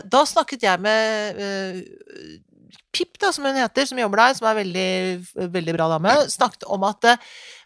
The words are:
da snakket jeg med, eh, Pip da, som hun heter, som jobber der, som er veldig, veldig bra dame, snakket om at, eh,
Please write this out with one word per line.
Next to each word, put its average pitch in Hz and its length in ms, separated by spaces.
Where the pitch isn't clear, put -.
da 262 160
snakket 285 380
jeg 185 180
med, 214 580
eh, 196 440
Pip - 260
da, 392 120
som 294 120
hun 269 100
heter, 262 320
som 262 120
jobber 208 200
der, 247 160
som 226 140
er 214 160
veldig, 185 880
veldig 165 240
bra 165 140
dame, 165 240
snakket - 400
om 196 140
at, 208 180
eh, 233 140